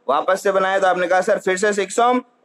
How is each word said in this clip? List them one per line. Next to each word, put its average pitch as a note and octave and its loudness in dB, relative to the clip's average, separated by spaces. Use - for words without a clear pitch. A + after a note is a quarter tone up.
वापस D#3+ 0
से G3+ 2
बनाया। F#3+ 0
तो F#3+ 2
आपने F3+ 0
कहा, F#3 2
"सर, G3 0
फिर F#3 -2
से G#3 0
six G3 -4
ohm B3 2